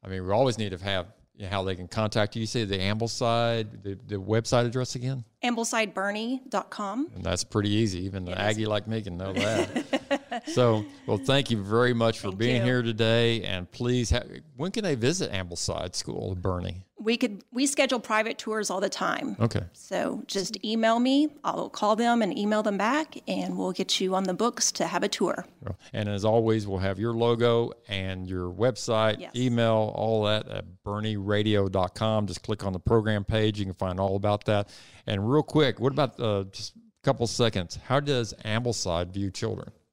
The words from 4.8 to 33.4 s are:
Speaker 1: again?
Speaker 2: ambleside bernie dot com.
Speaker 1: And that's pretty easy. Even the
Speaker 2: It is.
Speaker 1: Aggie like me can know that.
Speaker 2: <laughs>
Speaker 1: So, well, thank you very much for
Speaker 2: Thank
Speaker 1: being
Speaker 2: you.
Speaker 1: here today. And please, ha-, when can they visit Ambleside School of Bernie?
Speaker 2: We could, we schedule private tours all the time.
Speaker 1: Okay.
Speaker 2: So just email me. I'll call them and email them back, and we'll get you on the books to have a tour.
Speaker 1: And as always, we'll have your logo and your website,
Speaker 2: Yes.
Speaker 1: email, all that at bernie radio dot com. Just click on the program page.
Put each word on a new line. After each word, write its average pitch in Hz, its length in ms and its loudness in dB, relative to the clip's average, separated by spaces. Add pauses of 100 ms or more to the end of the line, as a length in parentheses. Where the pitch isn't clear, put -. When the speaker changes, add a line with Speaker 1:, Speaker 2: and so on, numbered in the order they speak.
Speaker 1:
again? 127 280 -6 (200)
Speaker 2:
ambleside 226 500 0
bernie 214 540 -2
dot - 220 -2
com. 226 460 -4
Speaker 1:
And 92 60 -10
that's 90 220 -2
pretty 104 260 0
easy. 101 360 0
Even 95 180 -6
the 90 80 -6
Speaker 2:
It 92 40 -4
is. 95 40 -6
Speaker 1:
Aggie 107 260 2
like 107 220 -2
me 113 140 -4
can 90 160 -8
know 95 160 -6
that. - 560 -2
Speaker 2:
<laughs> - 400 -4 (180)
Speaker 1:
So, 117 360 4 (220)
well, 113 140 0
thank 131 320 0
you 107 100 0
very 117 320 2
much 117 260 2
for 101 100 -4
Speaker 2:
Thank 95 100 -6
Speaker 1:
being 123 180 2
Speaker 2:
you. 117 60 2
Speaker 1:
here 123 180 2
today. 113 600 2
And 92 280 -6
please, 120 380 0
ha-, 123 140 2 (340)
when 170 140 -4
can 220 120 -4
they 165 120 2
visit 143 360 0
Ambleside 87 640 -4
School - 360 -6
of 90 100 -6
Bernie? 90 440 -4 (140)
Speaker 2:
We 226 180 0
could, 208 340 -2
we 262 160 0
schedule 269 320 2
private 220 400 0
tours 214 320 -4
all 185 100 -2
the 202 80 0
time. - 500 -4
Speaker 1:
Okay. 113 220 0 (120)
Speaker 2:
So - 520 -4
just 202 400 -4
email 226 340 2
me. 269 280 4 (160)
I'll - 260 -4
call 208 260 0
them 233 280 4
and 190 120 0
email 208 280 0
them 202 160 0
back, 269 360 0 (120)
and 185 280 -4
we'll 185 180 -2
get - 280 0
you 185 140 2
on 190 80 2
the 190 100 0
books 220 400 0
to 180 140 -2
have 170 160 -2
a - 40 0
tour. - 380 -2 (480)
Speaker 1:
And 107 160 -2
as 101 160 -2
always, 110 400 4
we'll 98 140 -4
have 98 180 -2
your 113 160 -2
logo 117 580 2 (160)
and 95 400 -4
your 90 240 -4
website, 110 680 2
Speaker 2:
Yes. 85 160 -12
Speaker 1:
email, 117 600 2
all 110 280 2
that 107 260 0
at 98 160 -8 (180)
bernie 104 340 -4
radio 104 520 2
dot 92 240 0
com. 110 320 2
Just 92 160 -6
click 107 240 -6
on 98 80 0
the 90 60 -4
program 107 440 4
page. 107 360 2